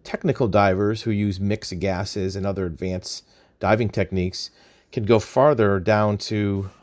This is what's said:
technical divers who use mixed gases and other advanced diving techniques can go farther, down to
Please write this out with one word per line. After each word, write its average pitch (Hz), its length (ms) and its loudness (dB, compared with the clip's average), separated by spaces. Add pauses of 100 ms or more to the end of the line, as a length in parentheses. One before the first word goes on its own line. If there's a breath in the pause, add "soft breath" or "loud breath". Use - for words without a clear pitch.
technical 135 440 -2
divers 101 560 2
who 117 80 -2
use 104 280 -2
mixed 101 400 -4
gases 95 560 -4
and 98 80 -6
other 98 220 -2
advanced 92 580 -8 (360 soft breath)
diving 110 300 2
techniques 92 600 -2 (420 soft breath)
can 110 140 -4
go 110 140 6
farther, 113 600 4
down 104 380 2
to 101 540 -2 (100)